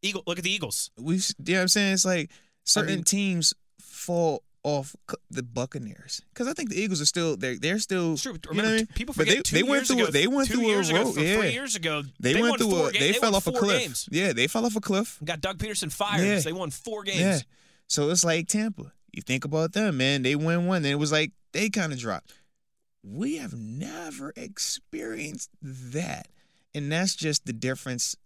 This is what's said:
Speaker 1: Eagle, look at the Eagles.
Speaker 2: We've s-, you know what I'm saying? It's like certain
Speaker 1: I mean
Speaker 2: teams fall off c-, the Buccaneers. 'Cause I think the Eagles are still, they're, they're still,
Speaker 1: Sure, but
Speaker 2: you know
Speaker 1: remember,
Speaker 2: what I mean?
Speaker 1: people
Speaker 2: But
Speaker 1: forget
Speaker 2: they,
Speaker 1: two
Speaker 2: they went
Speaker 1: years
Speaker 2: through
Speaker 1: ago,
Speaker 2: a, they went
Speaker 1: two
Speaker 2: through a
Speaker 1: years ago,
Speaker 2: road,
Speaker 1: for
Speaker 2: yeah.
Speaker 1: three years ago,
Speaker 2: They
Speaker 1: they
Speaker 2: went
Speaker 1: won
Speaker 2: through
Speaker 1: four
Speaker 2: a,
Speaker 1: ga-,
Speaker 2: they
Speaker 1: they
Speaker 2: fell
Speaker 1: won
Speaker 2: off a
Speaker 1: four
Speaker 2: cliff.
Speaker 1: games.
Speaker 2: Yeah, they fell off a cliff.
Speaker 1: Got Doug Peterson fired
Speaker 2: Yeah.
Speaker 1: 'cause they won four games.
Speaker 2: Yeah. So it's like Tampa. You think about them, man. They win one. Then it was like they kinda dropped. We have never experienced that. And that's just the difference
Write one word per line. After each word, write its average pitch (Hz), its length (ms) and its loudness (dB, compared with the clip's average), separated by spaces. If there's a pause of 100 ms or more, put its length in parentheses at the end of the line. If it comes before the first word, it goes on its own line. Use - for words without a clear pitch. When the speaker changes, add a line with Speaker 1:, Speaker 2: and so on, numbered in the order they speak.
Speaker 1:
Eagle, 190 240 -6
look 175 120 -2
at 175 60 -8
the 185 60 2
Eagles. 175 480 -4
Speaker 2:
We've 165 220 0
s-, - 180 -2
you 143 160 0
know 190 60 4
what - 20 4
I'm 185 60 2
saying? 196 260 4
It's 185 100 2
like 180 260 0 (340)
certain 196 280 2
Speaker 1:
I 196 40 0
mean 170 80 -4
Speaker 2:
teams 196 500 2 (260)
fall 170 600 -2 (220)
off 143 300 -2 (140)
c-, - 80 -6 (140)
the 131 140 -6
Buccaneers. 123 760 -8 (140)
'Cause 247 140 -2
I 285 40 -2
think 302 180 -4
the 165 100 -4
Eagles 190 200 0
are 147 60 2
still, 165 300 2
they're, 123 220 -4
they're 175 200 0
still, 175 380 0
Speaker 1:
Sure, 240 180 -6
but 165 120 -12
Speaker 2:
you 160 100 -4
know 202 60 2
Speaker 1:
remember, 220 80 4
Speaker 2:
what 220 40 4
I - 40 4
mean? 220 100 0
Speaker 1:
people 247 260 -6
Speaker 2:
But - 120 0
Speaker 1:
forget 208 100 6
Speaker 2:
they, 190 60 0
Speaker 1:
two - 140 0
Speaker 2:
they 175 60 6
went 269 120 4
Speaker 1:
years 269 120 2
Speaker 2:
through 254 120 2
Speaker 1:
ago, 220 100 4
Speaker 2:
a, - 20 0
they 143 160 4
went 269 220 2
Speaker 1:
two 220 60 -2
Speaker 2:
through 240 100 4
a 220 40 4
Speaker 1:
years 196 220 4
ago, 180 140 4
Speaker 2:
road, 254 100 0
Speaker 1:
for 147 60 -2
Speaker 2:
yeah. 175 200 2
Speaker 1:
three 175 120 2
years 247 240 -4
ago, 160 260 -2 (180)
Speaker 2:
They 127 140 2
Speaker 1:
they 226 80 4
Speaker 2:
went 233 80 6
Speaker 1:
won 254 80 0
Speaker 2:
through 226 120 2
Speaker 1:
four 165 180 4
Speaker 2:
a, 110 40 -2
Speaker 1:
ga-, - 60 2
Speaker 2:
they 147 140 4
Speaker 1:
they 233 60 4
Speaker 2:
fell 233 120 4
Speaker 1:
won 196 60 4
Speaker 2:
off 196 100 2
a 165 60 0
Speaker 1:
four 247 80 2
Speaker 2:
cliff. 202 200 4
Speaker 1:
games. 156 300 -6
Speaker 2:
Yeah, 180 220 2
they 120 160 2
fell 226 180 0
off 220 100 0
a 214 40 0
cliff. - 440 -2
Speaker 1:
Got 160 160 -4
Doug 190 200 -4
Peterson 202 300 -4
fired 202 360 0
Speaker 2:
Yeah. 208 80 4
Speaker 1:
'cause 170 100 2
they 156 80 -4
won 175 180 -6
four 214 340 -8
games. 190 160 -2
Speaker 2:
Yeah. 180 180 4 (480)
So 147 240 2
it's 180 140 4
like 165 240 2
Tampa. 214 440 -4 (200)
You - 100 -12
think 131 240 -2
about 156 260 0
them, 202 240 0
man. 135 260 2
They 135 140 2
win 170 300 0
one. 185 160 2
Then 143 100 2
it 143 60 0
was 147 120 0
like 156 220 2 (200)
they 202 180 0
kinda 165 260 -2
dropped. 117 380 -6 (680)
We 190 340 -6
have 254 180 -10
never 269 840 -10
experienced - 1120 -8 (140)
that. 131 680 -8 (460)
And 147 180 -4
that's 175 220 0
just 151 320 -2
the 127 80 -6
difference 123 600 -6 (120)